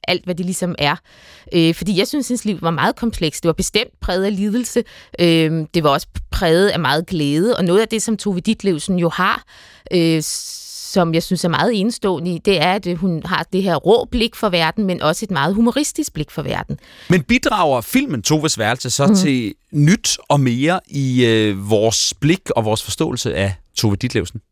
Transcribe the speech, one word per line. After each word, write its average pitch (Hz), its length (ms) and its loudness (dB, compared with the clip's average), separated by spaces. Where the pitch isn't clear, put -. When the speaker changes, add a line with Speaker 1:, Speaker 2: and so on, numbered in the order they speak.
Speaker 1:
alt, 180 180 -2
hvad 180 100 -4
det 180 100 -6
ligesom 180 320 -4
er. 147 180 0
Øh, 165 220 4
fordi 175 240 -2
jeg 247 80 0
synes, 285 200 -4
hendes 240 180 -4
liv 208 160 -2
var 165 100 0
meget 170 240 0
komplekst. - 480 -4
Det 170 40 2
var 160 60 2
bestemt - 480 -4
præget 185 240 -2
af 208 100 -2
lidelse. 226 480 -2
Øh, 165 540 2
det 165 100 2
var 147 60 4
også 139 180 0
præget 180 380 4
af - 100 -2
meget 151 280 0
glæde, 160 500 0
og 180 80 0
noget 185 160 4
af 220 60 0
det, 220 140 -4
som 220 160 -2
Tove 185 220 -2
Ditlevsen 180 600 -2
jo 170 100 2
har, 190 340 -2
øh, 165 280 2
som - 920 -4
jeg 165 100 0
synes - 200 -2
er 170 60 0
meget 190 300 0
enestående 185 560 -2
i, - 100 -8
det 190 160 2
er, 180 120 2
at, 196 140 -4
øh, 175 100 -4
hun 165 280 -2
har 165 280 -4
det 190 100 2
her 175 120 2
rå 202 360 2
blik 226 240 -2
for 214 140 -2
verden, 170 360 0
men 180 160 -2
også 160 240 0
et 196 60 -10
meget 160 240 0
humoristisk 254 580 0
blik 151 180 -8
for 156 100 -8
verden. - 380 -6
Speaker 2:
Men 175 140 4
bidrager 180 580 2
filmen 220 400 -2
Toves 151 380 0
værelse 117 300 -2
så 139 160 0
Speaker 1:
Mhm. 208 100 6
Speaker 2:
til 131 380 0
nyt 156 460 2
og 143 100 4
mere 135 480 2
i, 127 380 2
øh, 107 440 2
vores 110 500 2
blik 160 360 0
og 110 100 0
vores 107 180 0
forståelse - 520 -4
af 98 180 0
Tove 104 180 2
Ditlevsen? 107 460 -4